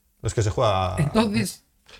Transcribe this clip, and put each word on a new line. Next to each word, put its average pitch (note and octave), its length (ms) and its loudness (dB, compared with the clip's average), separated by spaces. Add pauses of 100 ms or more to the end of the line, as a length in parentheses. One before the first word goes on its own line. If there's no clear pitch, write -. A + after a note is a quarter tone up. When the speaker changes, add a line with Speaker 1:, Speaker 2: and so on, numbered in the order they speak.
(220)
Speaker 1:
Es A2 120 -4
que A2+ 80 0
se G#2 80 2
juega. F#2+ 480 0
Speaker 2:
Entonces G#3 680 0 (360)